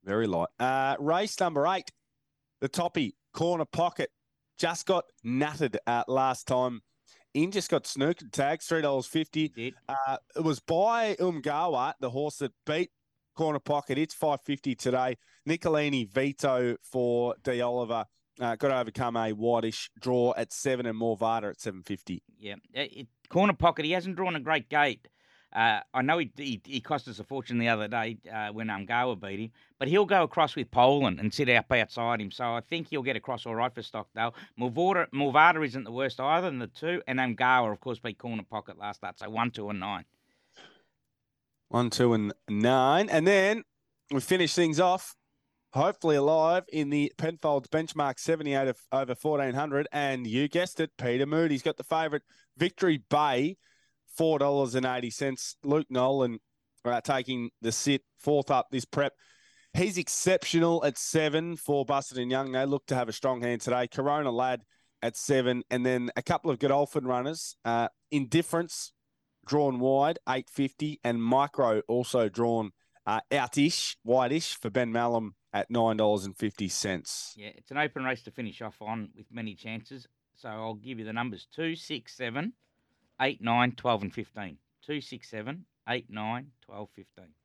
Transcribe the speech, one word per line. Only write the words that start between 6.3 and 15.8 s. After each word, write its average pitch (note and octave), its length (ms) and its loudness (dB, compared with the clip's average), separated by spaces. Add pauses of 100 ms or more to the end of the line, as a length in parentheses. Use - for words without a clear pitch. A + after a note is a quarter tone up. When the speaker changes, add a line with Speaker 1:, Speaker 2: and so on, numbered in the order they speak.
Speaker 1:
time B2+ 340 0 (520)
in, E3 180 0
just G3 200 -2
got D#3 140 0
snookered, C#3+ 480 -2
tags, D3 320 0
three E3 160 0
dollars C#3 260 0
fifty. D#3 400 0
Speaker 2:
Did. B2 260 -8 (140)
Speaker 1:
Uh, C3+ 300 -4 (180)
it D#3+ 80 -2
was D#3 160 0
by G#3+ 600 2
Umgawa, D3+ 840 0
the C3 80 -4
horse C#3+ 280 -4
that C3+ 140 -6 (140)
beat E3 260 -2 (440)
Corner D#3 240 0
Pocket. C#3+ 380 -2
It's D#3 160 -2
five D3 280 0
fifty C#3 340 -4
today. B2+ 400 0 (340)
Nicolini D3 600 0